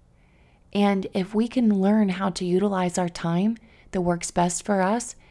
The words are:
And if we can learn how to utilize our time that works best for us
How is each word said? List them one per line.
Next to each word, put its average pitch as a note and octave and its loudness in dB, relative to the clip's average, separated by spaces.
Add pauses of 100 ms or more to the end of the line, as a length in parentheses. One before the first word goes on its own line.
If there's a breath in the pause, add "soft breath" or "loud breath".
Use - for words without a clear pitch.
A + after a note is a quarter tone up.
(720 soft breath)
And G3+ 0
if G3 -4
we A3+ 2
can G#3+ 2
learn G#3 4
how F#3 -2
to F3+ -6
utilize F#3 0
our F3+ 0
time F3 -2 (340 soft breath)
that F#3 -4
works F3 -2
best F3 -2
for G3 0
us A3 -2 (140 soft breath)